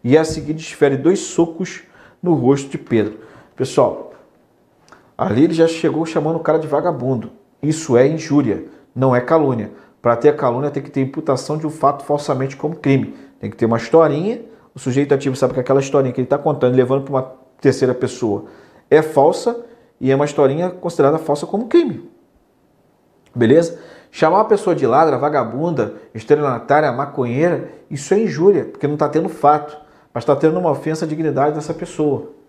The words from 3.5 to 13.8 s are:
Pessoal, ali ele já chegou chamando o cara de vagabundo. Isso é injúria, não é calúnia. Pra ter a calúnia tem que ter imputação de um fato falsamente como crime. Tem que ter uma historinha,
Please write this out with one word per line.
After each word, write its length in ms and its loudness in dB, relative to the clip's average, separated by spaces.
Pessoal, 580 0
ali 280 2
ele 100 0
já 140 4
chegou 360 -2
chamando 320 -2
o 40 -4
cara 180 0
de 80 -4
vagabundo. 640 -2
Isso 340 0
é 100 6
injúria, 600 0
não 220 2
é 60 2
calúnia. 480 0
Pra 140 4
ter 120 4
a 60 4
calúnia 360 -2
tem 120 -8
que 80 -16
ter 100 -4
imputação 560 -4
de 100 -8
um 40 -4
fato 340 -2
falsamente 520 -4
como 200 -6
crime. 380 0
Tem 80 -8
que 80 -12
ter 80 0
uma 140 2
historinha, 640 2